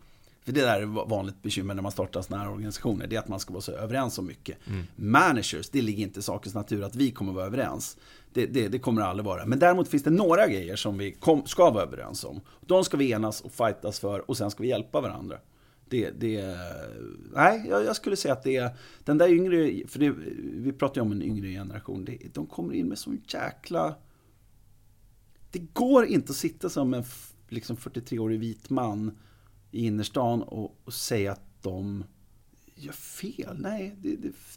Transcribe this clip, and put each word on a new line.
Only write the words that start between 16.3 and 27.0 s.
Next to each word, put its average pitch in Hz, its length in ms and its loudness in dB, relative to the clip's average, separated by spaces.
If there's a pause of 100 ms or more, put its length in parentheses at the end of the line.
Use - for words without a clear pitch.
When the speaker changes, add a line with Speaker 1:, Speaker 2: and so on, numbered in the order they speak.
Speaker 1:
nej, 208 360 6
jag, 208 160 4
jag 220 100 0
skulle 202 200 -2
säga 147 180 0
att 131 100 -2
det 131 140 2
är 123 120 0 (340)
den 147 140 4
där 175 120 8
yngre, 170 580 4
för - 120 -8
det, 143 140 4 (400)
vi 120 200 -2
pratar 135 220 -2
ju 131 60 2
om 107 100 2
en 104 100 -2
yngre 98 300 -2
generation. 98 540 -8
Det, - 120 -8 (160)
de 147 120 -6
kommer 160 280 -6
in - 140 -2
med - 100 -4
sån - 300 -8
jäkla, 160 680 -4 (1600)
det 185 80 -8 (140)
går 247 320 8
inte 160 260 2
att 139 60 -6
sitta 170 320 -2
som 135 240 0
en 123 80 -2